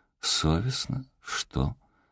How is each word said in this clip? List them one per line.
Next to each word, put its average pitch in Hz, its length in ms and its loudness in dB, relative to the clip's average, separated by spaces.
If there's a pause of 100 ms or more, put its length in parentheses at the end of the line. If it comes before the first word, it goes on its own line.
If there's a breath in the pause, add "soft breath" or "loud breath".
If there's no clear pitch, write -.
(200 soft breath)
"Совестно? 113 840 0 (160)
Что?" - 540 -2 (360)